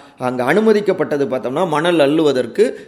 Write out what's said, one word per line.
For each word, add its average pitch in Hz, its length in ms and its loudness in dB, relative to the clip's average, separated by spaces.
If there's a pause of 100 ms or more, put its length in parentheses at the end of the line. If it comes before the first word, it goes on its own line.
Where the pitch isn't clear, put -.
(180)
அங்க 123 260 -4
அனுமதிக்கப்பட்டது 170 840 0
பார்த்தோம்னா 127 400 -4
மணல் 160 320 0
அள்ளுவதற்கு, 143 720 2 (160)